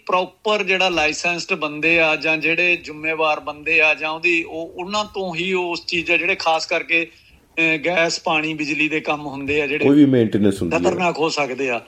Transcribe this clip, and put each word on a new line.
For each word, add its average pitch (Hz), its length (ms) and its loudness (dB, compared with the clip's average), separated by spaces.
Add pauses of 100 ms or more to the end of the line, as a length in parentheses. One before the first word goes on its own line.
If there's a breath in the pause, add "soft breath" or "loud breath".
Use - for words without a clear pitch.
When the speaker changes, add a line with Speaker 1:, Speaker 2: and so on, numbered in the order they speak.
Speaker 1:
ਪ੍ਰੋਪਰ 185 560 0
ਜਿਹੜਾ 185 260 2
ਲਾਇਸੈਂਸਡ 165 640 -2
ਬੰਦੇ 156 460 0
ਆ 156 160 2
ਜਾਂ 156 200 -2
ਜਿਹੜੇ 165 400 0
ਜ਼ਿੰਮੇਵਾਰ 156 640 -2
ਬੰਦੇ 151 400 -2
ਆ 151 140 4
ਜਾਂ 151 160 -6
ਉਹਦੀ 165 340 0
ਉਹ, 160 300 -10
ਉਹਨਾਂ 202 300 -4
ਤੋਂ 190 300 -6
ਹੀ 180 180 -4
ਉਸ 175 340 -4
ਚੀਜ਼ 165 240 -4
ਆ 175 60 2
ਜਿਹੜੇ 175 180 0
ਖਾਸ 160 320 0
ਕਰਕੇ, 165 400 -2
ਅਹ, - 720 -4
ਗੈਸ, 165 420 0
ਪਾਣੀ, 160 340 -2
ਬਿਜਲੀ 151 340 -2
ਦੇ 151 120 -2
ਕੰਮ 147 260 -4
ਹੁੰਦੇ 139 360 -2
ਆ 143 40 -2
ਜਿਹੜੇ 143 180 -2
Speaker 2:
ਕੋਈ 143 120 8
ਵੀ 147 80 10
ਮੇਨਟੇਨੈਂਸ 107 580 4
ਹੁੰਦੀ 85 140 -2
ਹੈ। 87 40 2
Speaker 1:
ਖਤਰਨਾਕ 175 380 0
ਹੋ 160 100 2
ਸਕਦੇ 135 420 -2
ਆ। 117 180 -4